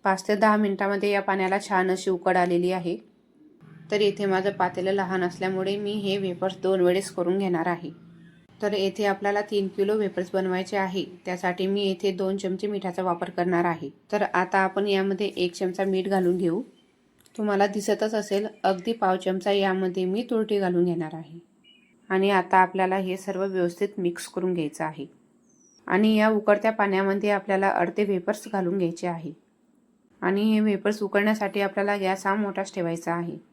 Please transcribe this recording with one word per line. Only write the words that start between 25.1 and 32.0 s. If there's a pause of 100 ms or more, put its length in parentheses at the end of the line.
आणि
या
उकळत्या
पाण्यामध्ये
आपल्याला
अर्धे
वेफर्स
घालून
घ्यायचे
आहे. (880)
आणि
हे
वेफर्स
उकळण्यासाठी
आपल्याला
गॅस